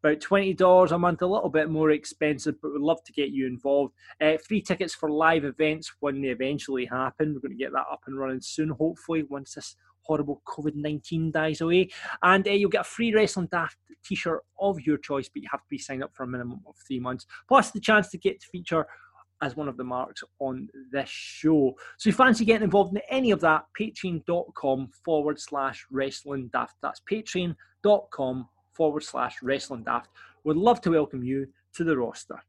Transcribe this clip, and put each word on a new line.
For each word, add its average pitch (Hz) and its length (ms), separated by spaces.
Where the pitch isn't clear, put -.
About 151 160
twenty 196 340
dollars 180 380
a 170 60
month, 175 240
a 180 60
little 202 220
bit 156 200
more 156 220
expensive, 151 680
but 151 120
we'd 147 80
love 160 220
to - 100
get 143 160
you 135 160
involved. 139 480
Uh, 156 180
free 214 240
tickets 180 340
for 151 160
live 160 340
events 156 540
when 139 220
they 135 80
eventually 131 560
happen. 131 500
We're 127 60
gonna 135 140
get 131 180
that 135 180
up 143 160
and 135 100
running 131 240
soon, 156 280
hopefully, 160 540
once 139 300
this - 220
horrible 147 440
covid 151 260
nineteen 151 580
dies 156 300
away. 180 280
And, 190 240
uh, 202 40
you'll 202 200
get - 100
a - 40
free 226 280
Wrestling 202 380
Daft 165 260
t-shirt 170 380
of 185 220
your 147 160
choice, 139 320
but 147 140
you - 80
have 143 100
to - 80
be 139 80
signed 135 260
up - 120
for 135 80
a 123 40
minimum 123 400
of - 80
three 127 120
months, 123 280
plus 262 220
the 214 100
chance 208 300
to 180 80
get 190 240
to - 60
feature 170 400
as 131 120
one 147 120
of 123 100
the 127 60
Marks 127 400
on 135 280
this 139 180
show. 147 680
So - 120
if - 40
you - 40
fancy 233 260
getting 220 200
involved 196 320
in 202 60
any 262 180
of 185 120
that, 156 240
patreon 185 460
dot 175 200
com 135 340
forward 151 340
slash 135 520
wrestling 135 600
daft. 123 300
That's - 200
patreon 180 540
dot 202 260
com 131 380
forward 151 300
slash 123 400
wrestling 127 400
daft. 120 260
We'd 151 120
love 220 240
to 170 100
welcome 143 320
you 135 240
to 175 100
the 160 140
roster. - 520